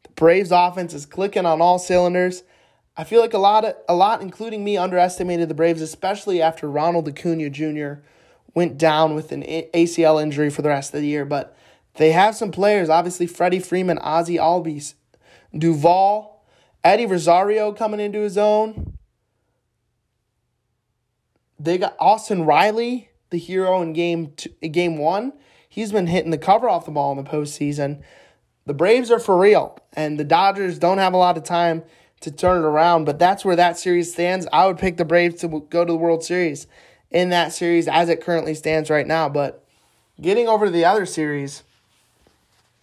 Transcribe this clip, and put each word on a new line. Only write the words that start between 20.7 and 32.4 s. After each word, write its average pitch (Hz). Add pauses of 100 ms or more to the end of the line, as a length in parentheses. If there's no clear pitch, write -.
They 165
got 185
Austin 196
Riley, 214 (180)
the 175
hero 185
in 165
game 165
two, - (180)
game 165
one. 196 (360)
He's 208
been 196
hitting 165
the 156
cover 226
off 175
the 160
ball 143
in 139
the 139
postseason. 147 (640)
The 143
Braves 220
are 233
for 202
real, 185 (160)
and 151
the 151
Dodgers 180
don't 175
have 185
a 185
lot 180
of 156
time 170 (380)
to 160
turn 180